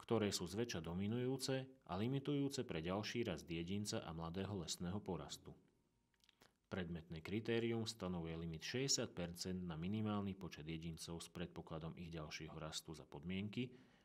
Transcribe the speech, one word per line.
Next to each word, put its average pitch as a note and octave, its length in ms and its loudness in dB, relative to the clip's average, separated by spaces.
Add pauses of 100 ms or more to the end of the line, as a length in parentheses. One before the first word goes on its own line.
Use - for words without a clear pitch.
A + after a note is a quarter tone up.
ktoré G#2 320 6
sú F2 160 0
zväčša G#2 320 0
dominujúce B2 880 2 (160)
a - 160 -4
limitujúce C#3 640 4
pre E2 160 0
ďalší G#2+ 480 2
rast D#2 160 0
jedinca F#2 560 0
a - 160 -6
mladého F#2+ 400 0
lesného F2+ 480 0
porastu. D2 480 -4 (1160)
Predmetné E2 560 -2
kritérium A2+ 640 2
stanovuje E2+ 480 -2
limit E2 240 -4
šesťdesiat C3 560 2
percent F2+ 480 -2
na E2+ 120 -4
minimálny G#2 600 0
počet D#2 320 -8
jedincov E2 520 -4
s - 120 -10
predpokladom E2 640 -4
ich E2 160 -8
ďalšieho D#2 440 -6
rastu D#2 360 -4
za D2 160 -12
podmienky, G2 640 -2 (320)